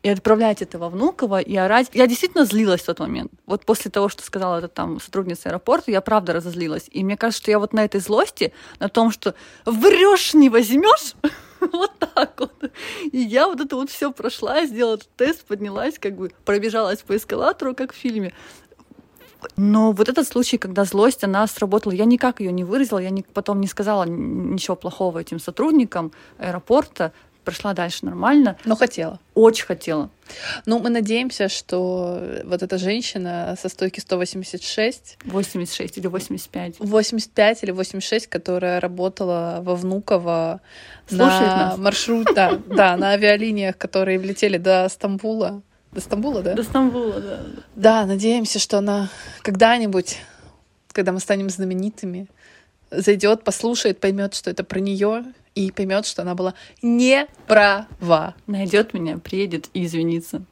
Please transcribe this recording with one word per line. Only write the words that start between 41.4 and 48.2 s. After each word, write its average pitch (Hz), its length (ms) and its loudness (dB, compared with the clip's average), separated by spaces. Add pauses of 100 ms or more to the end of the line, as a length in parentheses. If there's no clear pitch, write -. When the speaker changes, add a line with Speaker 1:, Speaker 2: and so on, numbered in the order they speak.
Speaker 2:
на - 0 - (120)
Speaker 1:
нас. 185 100 -4
Speaker 2:
маршрут-, 220 560 0
да, 185 300 4
<laughs> - 20 -18
да, 185 300 4
на 196 140 0
авиалиниях, 208 680 2
которые 190 400 0
влетели 196 400 -2
до 185 300 4
Стамбула. 202 760 -4 (300)
До 185 80 -8
Стамбула, 214 420 -2
да? 202 120 -2
Speaker 1:
До 233 100 -2
Стамбула, 240 560 0
да. 196 200 -10 (360)
Speaker 2:
Да, 214 300 6
надеемся, 214 520 0